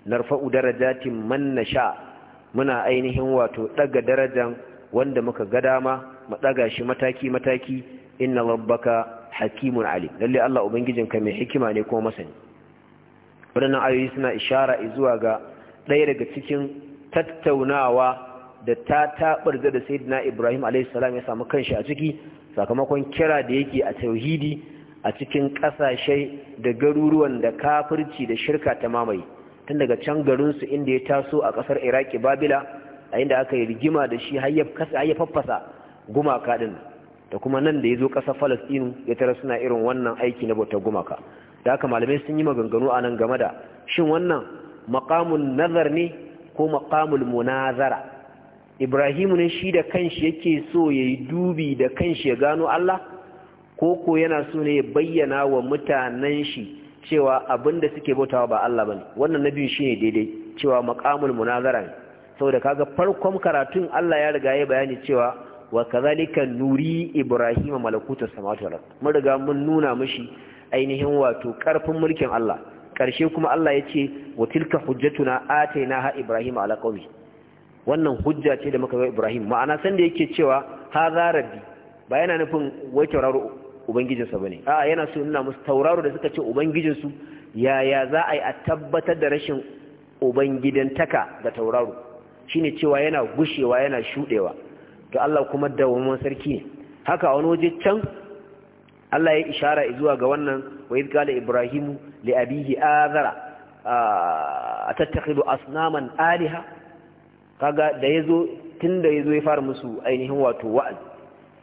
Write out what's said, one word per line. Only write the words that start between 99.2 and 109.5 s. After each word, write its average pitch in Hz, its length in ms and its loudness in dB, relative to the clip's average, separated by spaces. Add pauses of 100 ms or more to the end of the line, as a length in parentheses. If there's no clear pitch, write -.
ya 156 80 -2
ishara 147 380 0 (120)
zuwa 143 200 2
ga 123 100 2
wannan, 135 360 0 (260)
"Wa 123 100 -2
idh 139 140 -4
qala 147 180 2
Ibrahimu 123 640 -2 (280)
li 120 120 0
abihi 135 420 0
Azara, 151 560 2 (520)
a-, 78 1040 0
atattakhidhu 151 580 0
asnaman 143 720 -2
aliha?" 160 460 0 (960)
Kaga 147 420 2
da 135 60 2
yazo, 160 420 2 (320)
tunda 175 280 2
yazo 151 260 2
ya 147 60 2
fara 147 200 2